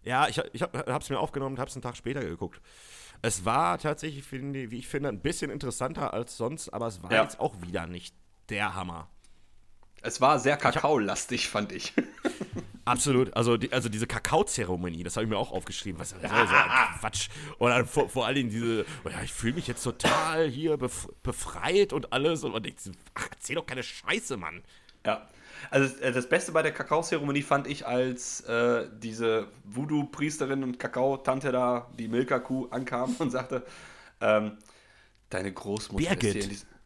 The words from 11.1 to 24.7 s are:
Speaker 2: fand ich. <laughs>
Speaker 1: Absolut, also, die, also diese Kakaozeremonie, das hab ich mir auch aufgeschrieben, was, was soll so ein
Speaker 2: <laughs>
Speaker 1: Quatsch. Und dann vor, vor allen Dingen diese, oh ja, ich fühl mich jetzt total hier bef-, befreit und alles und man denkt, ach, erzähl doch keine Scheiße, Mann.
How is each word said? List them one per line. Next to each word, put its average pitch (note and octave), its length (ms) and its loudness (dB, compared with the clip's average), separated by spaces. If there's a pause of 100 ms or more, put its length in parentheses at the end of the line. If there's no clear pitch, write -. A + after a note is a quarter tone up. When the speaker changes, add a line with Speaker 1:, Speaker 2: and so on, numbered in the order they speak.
Speaker 2:
fand G#2 240 -2
ich. - 260 -8
<laughs> - 40 4 (840)
Speaker 1:
Absolut, B2+ 500 4
also, A#2 220 6
die, A#2+ 140 -2
also A#2 180 0
diese G#2+ 160 -2
Kakaozeremonie, F2+ 1000 0
das F2 120 -6
hab A2 60 0
ich A2+ 60 0
mir G#2+ 80 0
auch A2 160 -2
aufgeschrieben, - 480 -6
was, - 200 -8
was - 100 -4
soll B2+ 180 6
so C#3 60 4
ein C#3+ 160 8 (140)
Speaker 2:
<laughs> - 160 -4
Speaker 1:
Quatsch. - 280 -2 (300)
Und A#2+ 120 6
dann A#2+ 160 4
vor, B2+ 220 2
vor A#2+ 180 0
allen C3 100 2
Dingen B2 140 2
diese, A2+ 360 0 (180)
oh - 60 -4
ja, - 120 -6
ich - 100 -6
fühl A2+ 200 0
mich E3+ 140 -4
jetzt A#2+ 180 -4
total D#3+ 640 2
hier D3 280 0
bef-, - 320 -4 (140)
befreit E3 680 2
und C#3 200 -2
alles D3 300 2
und D3 100 -4
man A2 100 -2
denkt, - 180 -10 (340)
ach, - 160 -6
erzähl - 260 -8
doch D#3+ 100 -4
keine B2+ 160 -6
Scheiße, - 560 -2
Mann. E2+ 240 -8 (440)